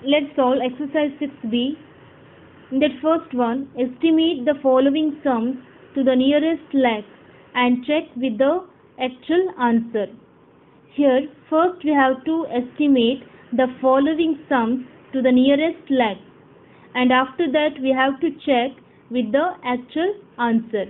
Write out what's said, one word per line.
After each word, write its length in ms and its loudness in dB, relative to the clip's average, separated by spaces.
Let's 260 0
solve 280 2
exercise 540 -4
six 140 -6
B. 260 -2
In 80 -2
that 120 2
first 320 -2
one, 400 -2
estimate 720 0
the 180 2
following 640 2
sums 320 -2
to 100 0
the 100 4
nearest 580 0
lakh 320 0
and 300 2
check 200 -2
with 240 -4
the 260 2
actual 600 -2
answer. 460 0
Here, 320 2
first 340 0
we 80 0
have 340 2
to 200 -2
estimate 760 0
the 140 2
following 580 2
sums 360 -2
to 60 -2
the 120 2
nearest 580 2
lakh, 280 0
and 160 2
after 400 0
that 320 -2
we 80 0
have 300 0
to 100 -2
check 320 0
with 220 -4
the 220 0
actual 500 -4
answer. 500 -2